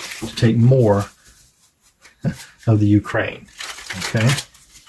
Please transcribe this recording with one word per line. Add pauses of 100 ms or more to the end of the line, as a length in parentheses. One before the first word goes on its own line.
(200)
to
take
more (1160)
<laughs>
of
the
Ukraine? (500)
Okay, (600)